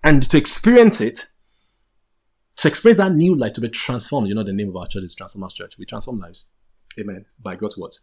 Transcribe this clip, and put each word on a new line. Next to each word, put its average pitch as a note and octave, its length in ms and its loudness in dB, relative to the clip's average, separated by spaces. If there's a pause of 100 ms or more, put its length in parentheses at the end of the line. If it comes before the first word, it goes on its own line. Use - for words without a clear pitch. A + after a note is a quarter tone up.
And D3 260 6
to - 80 4
experience A3+ 640 4
it, - 260 -6 (1300)
to - 120 2
experience A3 300 4
that F#3+ 140 2
new E3+ 240 2
life, A2+ 180 -4
to A2 60 -10
be A#2 80 -6
transformed, A#2+ 600 -6
you G2+ 60 -4
know, A2 80 -4
the G2 100 -8
name G2+ 160 -6
of F2+ 80 -12
our F2 100 -12
church G2 180 -10
is F2 100 -18
Transformers F#2 400 -16
Church. - 240 -18
We G2 80 -18
transform A2 320 -12
lives. E2+ 280 -18 (520)
Amen. G2+ 280 -14 (140)
By F#2+ 160 -14
God's G2+ 220 -12
word. - 240 -18